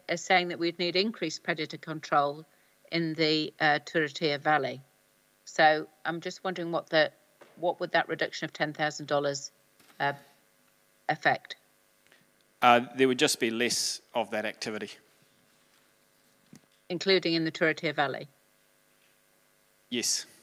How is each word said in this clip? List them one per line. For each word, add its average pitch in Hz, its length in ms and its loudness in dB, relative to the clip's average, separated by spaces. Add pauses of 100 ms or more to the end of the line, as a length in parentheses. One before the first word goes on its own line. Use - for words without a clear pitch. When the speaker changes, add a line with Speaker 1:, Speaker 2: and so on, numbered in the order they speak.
Speaker 1:
uh, 170 80 -2
saying 175 320 2
that 175 100 -6
we'd 170 200 -2
need 175 180 -2
increased 190 460 -2
predator 160 340 -6
control 151 720 -2 (440)
in 165 240 -2
the, 156 460 0
uh, 147 240 2
Turitea 147 560 -2
Valley. 139 400 0 (640)
So 156 420 4 (200)
I'm 165 160 -6
just - 200 -10
wondering 175 300 -6
what 160 160 -4
the, 156 240 4 (440)
what 170 240 -2
would 170 120 -4
that 165 160 0
reduction 160 380 -4
of - 80 -12
ten 151 180 -4
thousand 151 360 -4
dollars, 143 440 -2 (480)
uh, 143 140 0 (960)
affect? - 460 -2 (1080)
Speaker 2:
Uh, 120 180 10 (160)
there 131 120 6
would 127 100 2
just 143 220 2
be 117 100 0
less 113 500 -2 (140)
of 110 160 -2
that 107 160 -4
activity. 107 440 -8 (2000)
Speaker 1:
Including 175 460 2
in 165 100 2
the 160 80 -2
Turitea 156 420 0
Valley? 139 320 -2 (1600)
Speaker 2:
Yes. - 340 -2 (180)